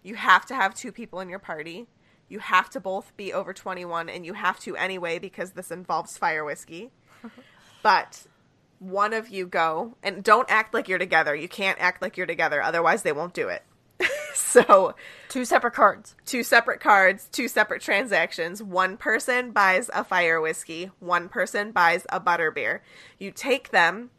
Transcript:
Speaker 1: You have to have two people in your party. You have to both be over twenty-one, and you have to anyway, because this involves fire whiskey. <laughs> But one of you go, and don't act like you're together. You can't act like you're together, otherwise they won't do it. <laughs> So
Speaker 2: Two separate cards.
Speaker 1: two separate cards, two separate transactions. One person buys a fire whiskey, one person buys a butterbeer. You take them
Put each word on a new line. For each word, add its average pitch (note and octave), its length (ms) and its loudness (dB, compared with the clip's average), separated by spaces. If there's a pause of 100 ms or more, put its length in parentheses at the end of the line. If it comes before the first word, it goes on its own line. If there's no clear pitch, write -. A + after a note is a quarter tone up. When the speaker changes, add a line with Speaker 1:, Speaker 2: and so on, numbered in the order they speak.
Speaker 1:
You G3+ 140 -14
have G3+ 300 4
to C4 100 -10
have A3 180 0
two A3+ 200 -12
people G#3 260 -12
in F#3 100 -10
your F#3+ 100 -10
party. E3+ 480 -12 (400)
You G3+ 120 -14
have F#3+ 320 0
to - 80 -10
both F#3+ 380 -8
be G3 160 -10
over D#3+ 200 -6
twenty-one, F3 560 -8
and F3 160 -12
you F3 80 -12
have G3+ 280 -2
to F3+ 160 -10
anyway, F3 420 -4
because F#3 320 -10
this - 180 -14
involves E3+ 480 -6
fire D#3 280 -2
whiskey. E3 460 -12 (320)
<laughs> A3+ 60 -16 (540)
But - 420 2 (540)
one G3 340 -2
of A3 160 -6
you F#3 160 -6
go, F3 560 -2
and G3 220 -6
don't A3+ 260 6
act A3 240 0
like - 140 -2
you're F#3 100 0
together. D#3+ 380 2
You D#3 120 -8
can't F#3+ 320 -2
act F3+ 220 -2
like - 160 -8
you're F#3 80 -4
together, D#3 380 0
otherwise E3+ 400 2
they D#3+ 80 0
won't D#3+ 240 -4
do C#3 140 -4
it. F2 140 -6 (360)
<laughs> F#4 80 0 (260)
So - 600 6 (320)
Speaker 2:
Two B3 180 -6
separate A#3+ 280 0
cards. - 420 2 (100)
Speaker 1:
two A#3+ 180 -4
separate - 360 2
cards, G3 540 4
two B3 160 -4
separate C4+ 320 0
transactions. G3 840 -2
One F#3 340 -2
person B3 540 -2
buys F#3+ 420 4
a G#3 120 -2
fire E3+ 340 2
whiskey, E3 500 -6 (100)
one F3 280 -2
person G#3 460 -4
buys F3 360 4
a F#3 120 -4
butterbeer. D#3 580 0 (380)
You F#3+ 140 -12
take C4+ 400 -4
them G3 480 2